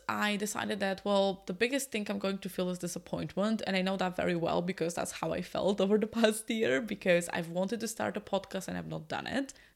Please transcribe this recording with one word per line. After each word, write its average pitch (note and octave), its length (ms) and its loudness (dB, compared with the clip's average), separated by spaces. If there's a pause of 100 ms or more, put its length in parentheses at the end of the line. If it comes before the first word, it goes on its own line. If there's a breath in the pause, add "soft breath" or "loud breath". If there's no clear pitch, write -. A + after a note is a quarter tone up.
I G#3 260 2
decided G#3 460 -2
that, G3 240 0
well, G3 420 4
the F#3+ 60 -2
biggest B3 400 0
thing G#3 160 -2
I'm G3+ 100 -2
going G3 200 -2
to G3 100 -8
feel F3+ 220 -2
is F3+ 80 -4
disappointment. F3+ 880 -2
And G3 120 0
I F#3 60 2
know F#3+ 160 2
that F#3 180 0
very F3+ 180 2
well E3 280 2
because F3 320 -2
that's - 180 -4
how E3 200 -2
I E3+ 100 0
felt G3 380 0
over G3 160 6
the A3 120 2
past A3 420 2
year, A3+ 300 2
because F#3+ 520 2
I've E3+ 180 -4
wanted F#3+ 300 -2
to A3+ 80 -4
start G#3+ 280 -4
a G#3 40 -4
podcast F#3+ 460 -4
and F3+ 100 -4
I've E3 120 -6
not D#3+ 180 -6
done - 220 -6
it. C4+ 240 -2 (240 loud breath)